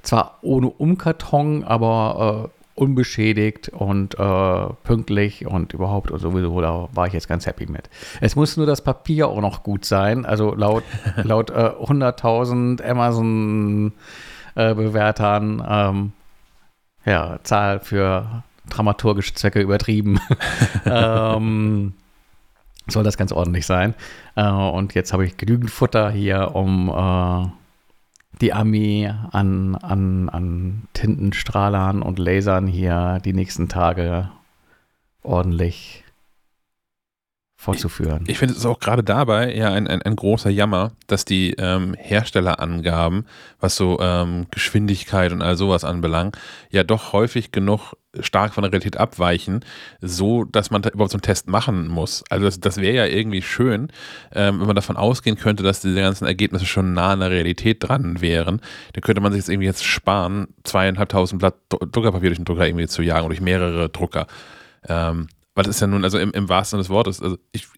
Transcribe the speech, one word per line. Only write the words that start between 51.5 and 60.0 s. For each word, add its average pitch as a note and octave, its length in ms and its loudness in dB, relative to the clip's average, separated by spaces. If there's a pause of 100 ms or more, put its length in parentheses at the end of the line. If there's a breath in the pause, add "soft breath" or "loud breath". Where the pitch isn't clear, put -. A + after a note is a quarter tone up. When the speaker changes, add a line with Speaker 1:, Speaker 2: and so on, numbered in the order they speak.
Speaker 2:
muss. E2 420 -4
Also F#2+ 160 2
das, F#2 140 0
das F#2+ 180 0
wäre G2 160 0
ja A#2 120 2
irgendwie G2 360 -2
schön, B2 460 0 (440 loud breath)
ähm, G2+ 280 2
wenn G2 60 0
man G#2 100 2
davon - 200 -2
ausgehen A2+ 400 0
könnte, G#2+ 260 0
dass G2 180 2
diese F#2+ 200 0
ganzen F#2+ 260 0
Ergebnisse F#2 380 0
schon F#2 300 0
nah F2 160 2
an G2 100 0
der F#2 100 0
Realität F2+ 500 0
dran F2 400 -2
wären. E2+ 400 0 (320 loud breath)
Dann - 100 -8
könnte G2+ 180 2
man G2+ 120 2
sich G2+ 80 0
jetzt - 100 -6
irgendwie G2 160 0
jetzt - 180 -2
sparen, F#2+ 640 0 (140)